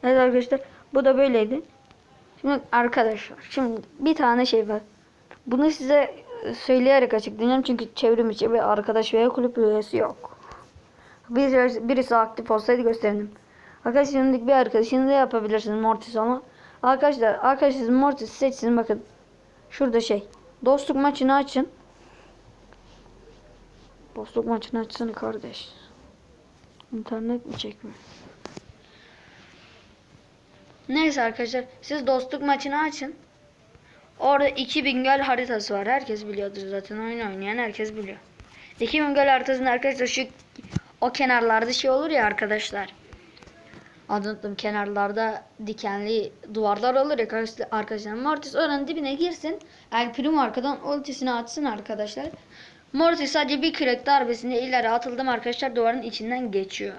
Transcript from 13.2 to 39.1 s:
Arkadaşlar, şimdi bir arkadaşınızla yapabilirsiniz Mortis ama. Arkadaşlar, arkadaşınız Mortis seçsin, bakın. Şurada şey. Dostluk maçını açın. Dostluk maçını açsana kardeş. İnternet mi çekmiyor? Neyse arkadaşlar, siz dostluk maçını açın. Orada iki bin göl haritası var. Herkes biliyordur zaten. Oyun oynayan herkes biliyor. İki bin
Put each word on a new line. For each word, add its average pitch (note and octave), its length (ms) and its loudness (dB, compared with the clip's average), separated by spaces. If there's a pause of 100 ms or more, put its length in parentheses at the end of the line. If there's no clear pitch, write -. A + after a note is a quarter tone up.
Arkadaşlar, C#4 280 2
şimdi C4 340 2
bir C4+ 60 4
arkadaşınızla B3+ 600 4
yapabilirsiniz A3 680 0
Mortis A3 360 0
ama. A#3+ 260 0 (400)
Arkadaşlar, C4 520 4
arkadaşınız C4+ 540 2
Mortis B3+ 440 2
seçsin, B3 440 0
bakın. A3+ 260 0 (680)
Şurada A#3 300 2
şey. G#3 240 -2 (400)
Dostluk C#4 320 2
maçını C#4 380 2
açın. C#4 340 0 (2500)
Dostluk A3+ 300 -4
maçını A3+ 340 -4
açsana A3+ 320 -8
kardeş. A3 560 -10 (1200)
İnternet A#3 540 -6
mi - 120 -12
çekmiyor? G#3+ 380 -14 (3000)
Neyse C#4+ 340 0
arkadaşlar, A#3 420 -4 (180)
siz C#4+ 240 -4
dostluk C4 360 -2
maçını C#4+ 380 -2
açın. D4+ 340 -6 (1040)
Orada C#4 280 4
iki C4 360 -2
bin B3+ 200 0
göl C4+ 140 4
haritası B3 560 -2
var. G3+ 140 -2
Herkes A#3 380 -2
biliyordur G3+ 340 -6
zaten. G3 380 -10
Oyun A3+ 280 -6
oynayan G3 320 -6
herkes G#3+ 380 -6
biliyor. G3+ 200 -10 (640)
İki A#3 200 0
bin C#4+ 140 0